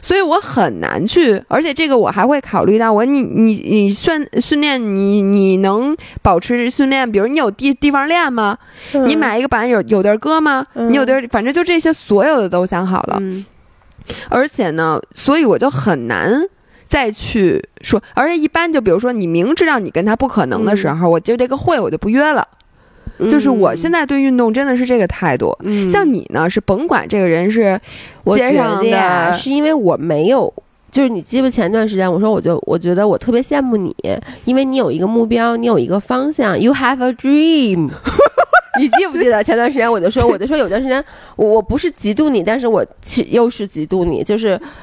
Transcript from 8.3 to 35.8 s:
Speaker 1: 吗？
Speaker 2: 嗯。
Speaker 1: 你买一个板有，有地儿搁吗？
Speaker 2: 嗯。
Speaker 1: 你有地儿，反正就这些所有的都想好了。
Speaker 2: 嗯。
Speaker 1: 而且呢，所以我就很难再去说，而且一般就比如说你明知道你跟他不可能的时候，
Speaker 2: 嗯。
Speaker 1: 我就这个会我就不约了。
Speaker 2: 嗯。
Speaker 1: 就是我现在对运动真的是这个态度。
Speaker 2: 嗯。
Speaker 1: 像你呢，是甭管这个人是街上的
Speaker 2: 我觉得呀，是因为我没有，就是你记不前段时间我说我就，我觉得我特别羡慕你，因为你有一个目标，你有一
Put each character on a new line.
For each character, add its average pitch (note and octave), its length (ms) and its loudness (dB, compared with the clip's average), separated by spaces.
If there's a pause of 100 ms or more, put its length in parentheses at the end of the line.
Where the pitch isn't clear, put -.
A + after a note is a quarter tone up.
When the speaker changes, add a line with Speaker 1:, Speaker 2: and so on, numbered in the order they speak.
Speaker 1:
吗？ G#3+ 260 -2 (360)
Speaker 2:
嗯。 C4+ 140 2
Speaker 1:
你 C#4+ 80 2
买 B3 220 0
一 A#3+ 40 0
个 C4+ 60 -2
板 A#3 200 -2
有， A#3 160 2
有 A3 180 0
地 G3+ 80 2
儿 G#3+ 80 2
搁 D#4 240 0
吗？ C#4+ 320 0
Speaker 2:
嗯。 A#3 180 0
Speaker 1:
你 B3 40 4
有 C#4 100 2
地 B3+ 80 2
儿， C4+ 160 0
反 G#3+ 140 -2
正 B3+ 100 -2
就 F4 100 0
这 E4+ 160 0
些 D#4+ 120 2
所 G3+ 340 0
有 D4+ 140 2
的 G3 80 0
都 F3+ 180 0
想 F#3 200 -4
好 F#3 180 -2
了。 - 160 -4
Speaker 2:
嗯。 F#3+ 260 -8 (840)
Speaker 1:
而 C4+ 180 0
且 A3 240 -4
呢， D#3+ 260 0 (160)
所 C#4+ 240 0
以 E4 60 2
我 G3 160 2
就 B3+ 100 0
很 C3+ 380 -2
难 A#2+ 340 0 (440)
再 C4 260 -2
去 F#3+ 500 -2 (200)
说， - 200 -2 (120)
而 C#4+ 160 0
且 F4 80 -2
一 D#4 100 0
般 E4+ 240 -2
就 D#4 80 0
比 A3 100 0
如 E3+ 80 4
说 B3 140 -2
你 G#3 160 -4
明 E3+ 260 0
知 F4+ 120 2
道 D4 140 2
你 F#3 100 -6
跟 E3+ 160 -2
他 A3 100 2
不 C4+ 120 0
可 G#3 180 0
能 C3 180 -2
的 G#3 120 2
时 F#3+ 140 0
候， E3 200 0
Speaker 2:
嗯。 - 20 4
Speaker 1:
我 E3 80 2
就 A3+ 160 -2
这 B3 120 0
个 C4 100 -2
会 D#4+ 220 0
我 F#3+ 120 -2
就 D#3 60 -2
不 G3+ 120 -4
约 C4 140 2
了。 D4+ 220 0 (720)
Speaker 2:
嗯。 - 100 -2
Speaker 1:
就 D4 100 4
是 C#4+ 120 2
我 G#3 260 2
现 E4 160 -2
在 E4 140 2
对 C#4 160 0
运 C4+ 160 2
动 A#3 160 2
真 C4+ 120 0
的 C4 120 0
是 B3+ 80 0
这 B3 120 2
个 G3+ 100 2
态 D3+ 300 -2
度。 F#2 160 0 (120)
Speaker 2:
嗯。 G3+ 240 -2
Speaker 1:
像 E4+ 220 2
你 G3+ 180 -2
呢， D#3+ 200 -2
是 - 120 -2
甭 G#3 260 -2
管 C#4+ 200 -2
这 G#3 120 -2
个 F#3+ 80 2
人 F3 240 0
是 G#3 260 2 (560)
街 B3+ 220 4
上 A#3 160 2
的 G#3 60 -2
Speaker 2:
我 G3 60 -2
觉 A3+ 80 2
得 G3 60 2
呀， F3+ 360 2
是 F3 160 -4
因 C#4+ 120 0
为 D#4 120 2
我 G3 240 0
没 D#3 320 0
有， B3+ 240 0 (360)
就 C#4 140 2
是 C4 60 2
你 G#3 120 -6
记 B3 200 -4
不 C4 80 0
前 G#3 200 0
段 A3 180 0
时 G#3 100 -4
间 F#3 120 0
我 E3+ 80 0
说 G#3+ 140 2
我 G3+ 80 0
就， E3+ 260 0
我 - 120 0
觉 F3 180 -2
得 G3+ 100 2
我 G3 120 2
特 - 120 -6
别 A#3+ 120 2
羡 C#4+ 200 -2
慕 B3 140 0
你， F#3+ 180 -2 (520)
因 B3+ 100 2
为 C4+ 80 2
你 C4 140 -2
有 G#3+ 120 0
一 D3 80 -2
个 F3 80 -2
目 A3+ 200 0
标， A#3 320 0
你 A#3 80 -4
有 A3+ 120 2
一 B2 80 2